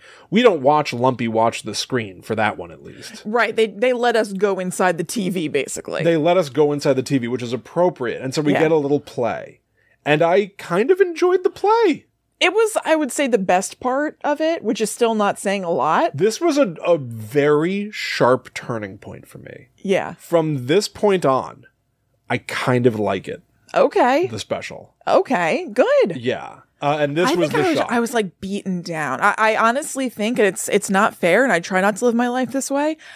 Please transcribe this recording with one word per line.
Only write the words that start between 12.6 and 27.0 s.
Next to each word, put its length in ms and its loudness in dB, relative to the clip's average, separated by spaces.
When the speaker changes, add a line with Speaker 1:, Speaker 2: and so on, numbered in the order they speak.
Speaker 2:
I 120 2
would 180 -2
say, 140 0
the 100 2
best 420 0
part 460 -2
of 160 -2
it, 200 0
which 200 -2
is 100 -2
still 240 0
not 240 0
saying 240 -4
a 80 -4
lot. 460 2
Speaker 1:
This 240 0
was 160 2
a, 180 2
a 120 4
very 960 0
sharp 600 2
turning 440 -8
point 300 -18
for 100 -20
me. 400 -20
Speaker 2:
Yeah. 380 -2
Speaker 1:
From 520 0
this 220 2
point 360 0
on, 400 -2
I 100 -2
kind 460 0
of 140 2
like 300 -2
it. 140 -10
Speaker 2:
Okay. 520 4
Speaker 1:
The 120 -8
special. 560 -10
Speaker 2:
Okay, 640 0
good. 460 2
Speaker 1:
Yeah. 420 -6
Uh, 200 0